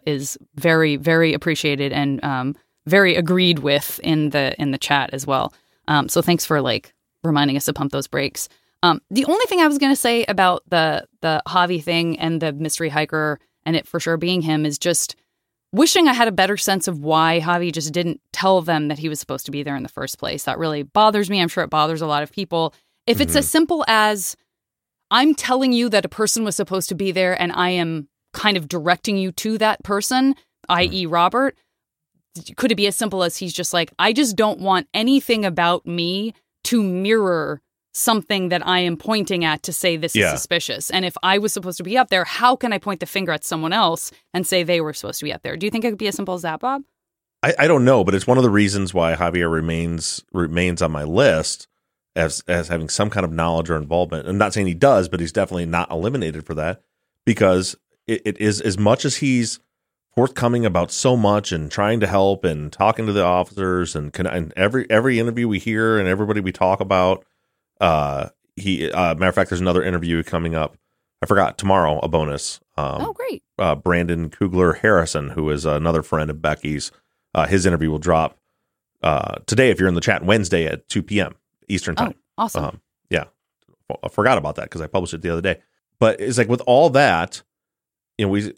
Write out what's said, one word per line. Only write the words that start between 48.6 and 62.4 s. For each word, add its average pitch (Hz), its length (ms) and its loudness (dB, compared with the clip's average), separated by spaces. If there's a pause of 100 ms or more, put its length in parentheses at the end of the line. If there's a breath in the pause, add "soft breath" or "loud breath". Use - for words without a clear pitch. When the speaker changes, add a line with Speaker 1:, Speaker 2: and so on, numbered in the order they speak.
Speaker 2:
why 82 220 2
Javier 85 360 0
remains, 82 800 -4
remains 87 520 0
on 80 80 0
my 73 120 -6
list 85 640 0 (480)
as, 80 320 -2
as 87 200 -2
having 82 220 -4
some 104 200 -2
kind 98 160 -2
of 80 60 -4
knowledge 82 380 -2
or 82 80 0
involvement. 80 500 -4
I'm 95 100 -2
not 104 160 2
saying 98 140 -2
he 90 60 -2
does, 95 360 4
but 90 120 -4
he's 85 100 -6
definitely 92 340 -2
not 85 240 0
eliminated 82 560 -4
for 82 100 -10
that, 78 260 -6 (440)
because 95 500 2 (300)
it, 110 200 -4
it 104 140 -4
is, 107 220 0
as 98 160 -2
much 104 280 2
as 131 120 -2
he's 127 420 0 (540)
forthcoming 120 520 2
about 87 260 0
so 127 260 2
much 104 360 2
and 78 180 -6
trying 107 300 0
to 101 60 0
help 98 360 2